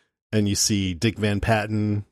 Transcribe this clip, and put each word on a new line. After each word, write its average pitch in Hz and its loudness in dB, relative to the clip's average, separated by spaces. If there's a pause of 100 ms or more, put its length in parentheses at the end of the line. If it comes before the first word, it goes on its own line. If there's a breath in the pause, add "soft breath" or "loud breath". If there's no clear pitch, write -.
(320 loud breath)
And 107 2
you 101 0
see 98 0
Dick 90 0
Van 101 0
Patten, 107 0